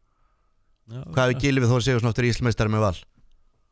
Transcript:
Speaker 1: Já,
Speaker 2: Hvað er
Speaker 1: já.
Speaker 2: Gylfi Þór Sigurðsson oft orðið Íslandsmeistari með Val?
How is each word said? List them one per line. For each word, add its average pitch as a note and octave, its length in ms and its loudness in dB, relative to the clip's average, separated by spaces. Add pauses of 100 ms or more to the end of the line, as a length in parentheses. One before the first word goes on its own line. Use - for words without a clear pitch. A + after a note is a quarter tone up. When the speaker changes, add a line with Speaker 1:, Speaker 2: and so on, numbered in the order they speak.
(880)
Speaker 1:
Já, A#2+ 120 -14 (100)
Speaker 2:
Hvað C3 140 2
er B2+ 100 2
Speaker 1:
já. B2+ 80 -6
Speaker 2:
Gylfi C3 300 2
Þór B2 120 2
Sigurðsson A#2+ 280 0
oft - 100 -4
orðið A#2+ 120 2
Íslandsmeistari A2 400 0
með G#2+ 100 2
Val? F#2 100 0 (760)